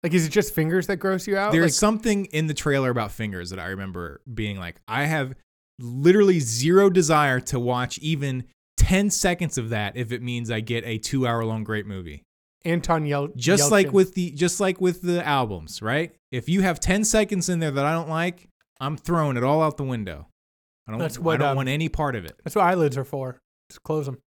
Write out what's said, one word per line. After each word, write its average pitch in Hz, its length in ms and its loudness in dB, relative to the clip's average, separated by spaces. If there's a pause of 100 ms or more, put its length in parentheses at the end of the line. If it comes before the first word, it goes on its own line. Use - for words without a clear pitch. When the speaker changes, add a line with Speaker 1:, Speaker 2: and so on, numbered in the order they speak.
Speaker 1:
Like, 165 100 0
is 175 140 4
it - 20 -4
just 208 240 0
fingers 165 340 0
that 196 100 -2
gross 190 300 -2
you 202 100 0
out? 202 140 0
Speaker 2:
There's 165 120 4
Speaker 1:
Like 165 100 4
Speaker 2:
something 214 520 2
in 156 220 -2
the 151 60 -2
trailer 139 360 0
about 113 220 -2
fingers 95 380 -8
that 92 100 -10
I 85 100 -8
remember 90 520 -10 (100)
being 104 280 -6
like, 87 280 -12
"I 123 180 -2
have 143 280 -2 (460)
literally 170 600 4
zero 147 520 4
desire 151 480 4
to 127 200 -4
watch 123 400 -2
even 139 440 -4 (340)
ten 196 320 6
seconds 175 480 0
of 113 120 -4
that 104 280 -4
if 117 140 -4
it 120 100 -6
means 120 300 -4
I 110 80 -2
get 117 260 -4
a 113 140 -4
two-hour-long 117 640 -2
great 107 240 -4
movie." 87 340 -12 (440)
Speaker 1:
Anton 165 420 0
Yel-, 143 280 -2
Speaker 2:
Just 165 360 2
like 196 160 6
Speaker 1:
Yelchin. 135 60 -4
Speaker 2:
with 185 200 4
the, 175 180 -4
just 170 280 -2
like 190 200 0
with 180 220 0
the 175 240 -2
albums, 107 560 -2
right? 135 320 -2 (180)
If 123 180 -6
you 190 120 2
have 185 200 2
ten 202 240 2
seconds 208 440 0
in 175 100 0
there 156 120 0
that 139 140 0
I 156 80 2
don't 165 160 -4
like, 170 400 -4 (320)
I'm 143 160 -4
throwing 156 380 0
it 120 80 0
all 151 200 4
out 151 140 0
the 143 60 -6
window. 104 440 -6 (600)
I 110 40 -12
don't, 110 80 -8
Speaker 1:
That's 160 180 -4
Speaker 2:
I 160 40 -8
Speaker 1:
what, 160 180 2
Speaker 2:
don't 143 100 4
Speaker 1:
um, 135 80 0
Speaker 2:
want 131 120 -2
any 151 200 0
part 143 260 -2
of 92 100 -8
it. - 180 -12
Speaker 1:
That's - 120 -8
what 202 100 4
eyelids 160 320 2
are 135 80 -4
for. 131 340 -10 (320)
Just - 120 -20
close 156 240 -4
'em. 127 100 -10 (180)